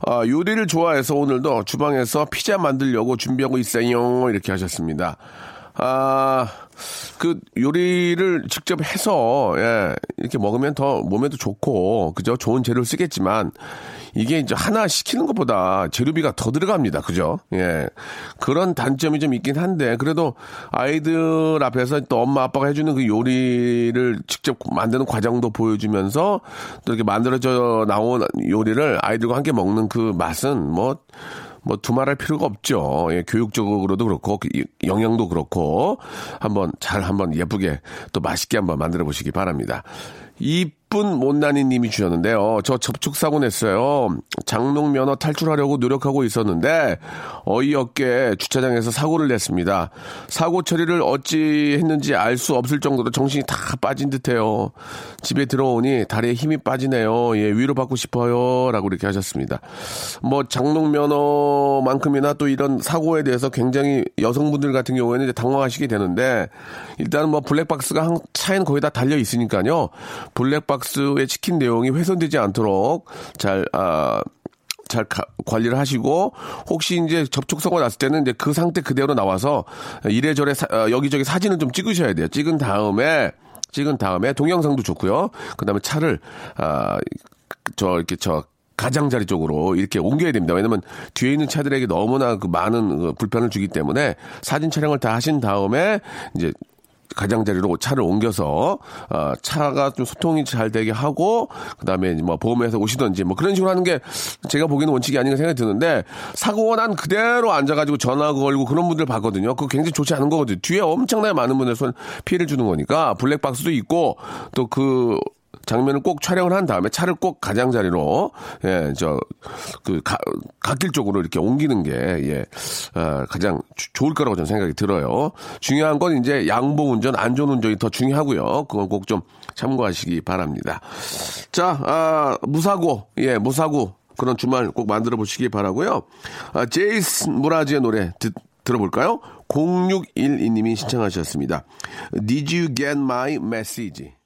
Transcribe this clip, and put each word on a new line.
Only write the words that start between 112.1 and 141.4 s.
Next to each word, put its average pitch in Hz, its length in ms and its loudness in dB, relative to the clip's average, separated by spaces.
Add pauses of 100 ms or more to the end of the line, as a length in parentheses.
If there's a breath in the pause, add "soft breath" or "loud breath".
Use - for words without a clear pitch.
피해를 170 240 0
주는 131 180 2
거니까 107 480 2
블랙박스도 139 560 0
있고, 151 460 0 (400 loud breath)
또 127 100 2
그 127 500 2 (500)
장면을 135 360 2
꼭 165 180 0
촬영을 180 320 2
한 190 140 2
다음에 101 240 2
차를 175 240 0
꼭 - 260 -2
가장자리로, 104 920 2 (320 loud breath)
예, 85 320 0
저, 76 220 0 (640 loud breath)
그 85 200 -2
가-, - 160 -4 (420)
갓길 139 320 -2
쪽으로 101 280 0
이렇게 82 180 -2
옮기는 123 440 2
게, 71 100 -2
예, 69 520 -2 (480 loud breath)
아, 78 380 -2
가장 85 320 -2 (120)
주-, - 200 -12
좋을 151 180 0
거라고 139 240 0
저는 82 100 -2
생각이 92 280 -2
들어요. 98 560 0 (300 loud breath)
중요한 151 380 2
건 170 200 2
이제 123 300 0
양보 139 420 2
운전, 120 260 2
안전 127 320 2
운전이 110 300 2
더 113 100 0
중요하고요. 135 800 0
그건 101 220 -2
꼭 98 160 -2
좀 104 160 0 (320 loud breath)
참고하시기 101 680 -2
바랍니다. 82 580 -4 (720 loud breath)
자, 175 320 2
아, 156 580 2
무사고, 165 640 0 (100)
예, 127 200 2
무사고 135 560 0 (220)
그런 123 200 0
주말 123 340 0
꼭 113 160 -2
만들어 113 300 0
보시기 110 320 -2
바라고요. 104 540 0 (500 loud breath)
아, 123 140 0
제이슨 185 680 0
무라지의 147 460 2
노래 107 380 0
듣-, 113 160 -4 (300)
들어볼까요? 123 560 0 (280 loud breath)
공육일이님이 143 1300 0
신청하셨습니다. 90 880 -2 (600 loud breath)